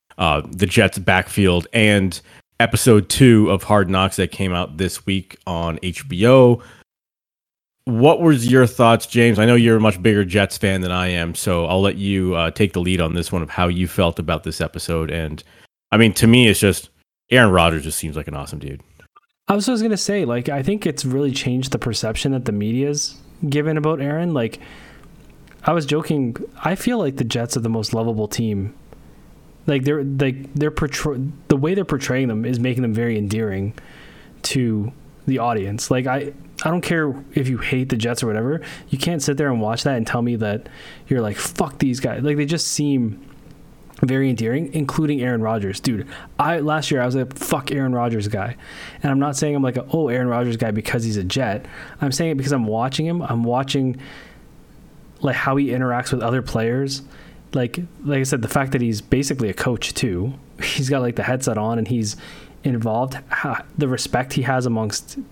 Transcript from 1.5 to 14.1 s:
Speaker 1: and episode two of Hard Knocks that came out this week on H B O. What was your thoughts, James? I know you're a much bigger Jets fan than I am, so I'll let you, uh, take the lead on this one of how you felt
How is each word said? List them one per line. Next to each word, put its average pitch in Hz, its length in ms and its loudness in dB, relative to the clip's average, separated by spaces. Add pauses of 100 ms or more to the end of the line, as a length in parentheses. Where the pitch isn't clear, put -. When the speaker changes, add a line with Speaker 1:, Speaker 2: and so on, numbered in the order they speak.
Speaker 1:
and 104 460 4 (400)
episode 117 500 6
two 110 400 8
of 95 140 2
Hard 101 260 4
Knocks 95 280 2
that 90 140 0
came 95 220 -2
out 82 240 -4
this 90 280 -4
week 95 320 -4 (100)
on 85 360 -4
H 87 240 -8
B 90 200 2
O. 123 340 8 (1200)
What 127 360 6
was 127 300 4
your 131 160 8
thoughts, 117 400 4
James? 117 320 4
I 110 60 6
know 120 100 6
you're 113 220 6
a 107 40 4
much 98 220 2
bigger 104 220 4
Jets 95 320 0
fan 95 240 0
than 90 100 -2
I 90 160 0
am, 85 260 -2
so 87 340 0
I'll 92 140 2
let 101 140 2
you, 95 400 0
uh, 85 160 0
take 104 220 0
the 87 80 -2
lead 90 180 0
on 82 140 0
this 87 180 -4
one 87 100 -2
of 78 80 -6
how 90 200 0
you 87 180 0
felt 87 320 0